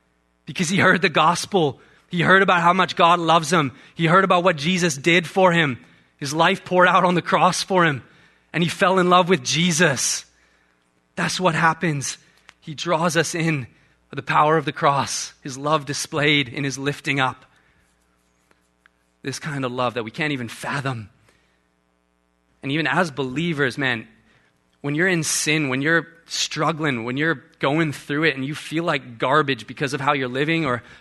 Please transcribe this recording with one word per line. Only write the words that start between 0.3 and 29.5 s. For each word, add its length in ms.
Because 200
he 100
heard 260
the 60
gospel. 680
He 120
heard 200
about 200
how 120
much 220
God 240
loves 340
him. 180
He 140
heard 160
about 200
what 120
Jesus 420
did 300
for 240
him. 260
His 160
life 320
poured 220
out 180
on 80
the 80
cross 400
for 240
him. 160
And 120
he 60
fell 280
in 140
love 180
with 140
Jesus. 840
That's 240
what 140
happens. 640
He 120
draws 420
us 200
in 320
the 120
power 340
of 80
the 60
cross, 600
his 140
love 280
displayed 640
in 140
his 140
lifting 420
up. 260
This 160
kind 280
of 60
love 240
that 80
we 80
can't 200
even 160
fathom. 640
And 80
even 160
as 240
believers, 680
man, 300
when 140
you're 120
in 160
sin, 460
when 120
you're 260
struggling, 800
when 140
you're 260
going 320
through 320
it 120
and 100
you 100
feel 280
like 340
garbage 500